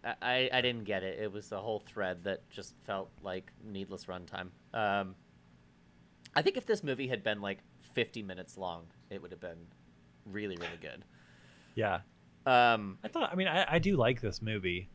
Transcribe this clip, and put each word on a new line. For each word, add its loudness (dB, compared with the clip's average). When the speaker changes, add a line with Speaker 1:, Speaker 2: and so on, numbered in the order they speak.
Speaker 1:
I, -4
I, 2
I 6
didn't 0
get 0
it. -4
It -2
was -10
a -4
whole -2
thread -4
that -4
just -14
felt -4
like -6
needless -8
runtime. -8
Um, 0
I 4
think 2
if -4
this 0
movie -2
had -2
been, -2
like, -4
fifty -2
minutes -10
long, -6
it -8
would -14
have -14
been -12
really, -6
really -8
good. -12
Speaker 2:
Yeah. 0
Speaker 1:
Um, 6
Speaker 2:
I -6
thought, 0
I -4
mean, 2
I, 2
I 8
do 4
like 4
this -2
movie. -2